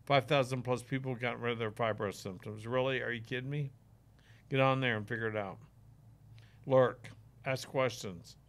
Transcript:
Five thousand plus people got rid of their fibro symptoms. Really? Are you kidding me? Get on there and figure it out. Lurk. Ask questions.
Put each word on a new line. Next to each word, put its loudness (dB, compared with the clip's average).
Five 4
thousand 2
plus 0
people -4
got -4
rid 0
of -4
their -2
fibro 0
symptoms. -10
Really? 2
Are -4
you -4
kidding -6
me? -4
Get 2
on 4
there 2
and -4
figure -2
it -2
out. -4
Lurk. 4
Ask -4
questions. -4